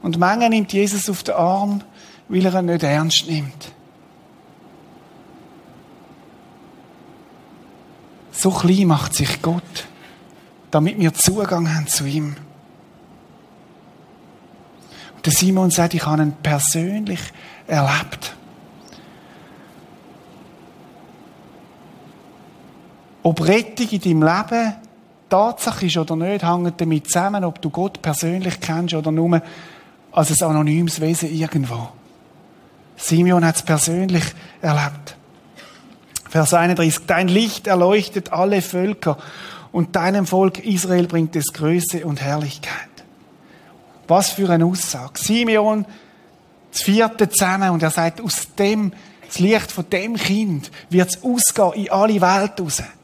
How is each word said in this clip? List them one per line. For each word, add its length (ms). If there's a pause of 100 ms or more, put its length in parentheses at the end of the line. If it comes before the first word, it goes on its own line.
Und 160
manche 320
nimmt 240
Jesus 380
auf 100
den 140
Arm, 460 (460)
weil 160
er 160
ihn 60
nicht 160
ernst 460
nimmt. 440 (4000)
So 180
klein 380
macht 260
sich 300
Gott, 420 (840)
damit 280
wir 140
Zugang 580
haben 140
zu 200
ihm. 300 (2750)
Und 100
der 60
Simon 360
sagt, 240
„Ich 100
habe 200
ihn 180
persönlich 800 (480)
erlebt.“ 680 (4000)
Ob 260
Rettung 420
in 120
deinem 220
Leben 520 (540)
Tatsache 560
ist 120
oder 180
nicht, 280
hängt 380
damit 260
zusammen, 380
ob 160
du 80
Gott 320
persönlich 580
kennst 360
oder 160
nur 300 (680)
als 200
ein 180
anonymes 500
Wesen 340
irgendwo. 560 (1080)
Simeon 500
hat's 180
persönlich 600 (380)
erlebt. 540 (1120)
Vers 240
einunddreißig: 540
„Dein 200
Licht 400
erleuchtet 640
alle 300
Völker 560 (540)
und 240
deinem 320
Volk 320
Israel 480
bringt 280
es 180
Größe 520
und 160
Herrlichkeit.“ 680 (1160)
Was 240
für 180
eine 160
Aussage. 540
Simeon, 680 (840)
das 120
vierte 460
zusammen, 420
und 100
er 100
sagt, 300
aus 260 (100)
dem, 360 (320)
das 140
Licht 320
von 180
dem 260
Kind 540 (200)
wird's 340
ausgehen 640
in 60
alle 300
Welt 380
raus. 240 (200)